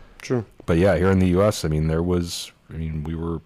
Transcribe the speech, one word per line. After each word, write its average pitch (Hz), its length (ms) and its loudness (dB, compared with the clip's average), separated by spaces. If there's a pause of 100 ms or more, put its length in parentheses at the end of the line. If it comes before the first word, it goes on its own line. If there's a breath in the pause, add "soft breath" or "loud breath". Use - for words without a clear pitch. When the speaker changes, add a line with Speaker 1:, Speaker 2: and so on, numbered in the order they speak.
(200 loud breath)
Speaker 1:
True. 120 240 -4 (220)
Speaker 2:
But 87 100 2
yeah, 90 200 4
here 92 140 2
in 95 80 4
the 92 100 4
U 90 140 4
S, 104 220 0
I 82 40 -2
mean, 78 200 0
there 80 140 0
was, 87 500 -4 (200)
I 82 40 -12
mean, 78 280 -6
we 80 100 -6
were 82 320 -6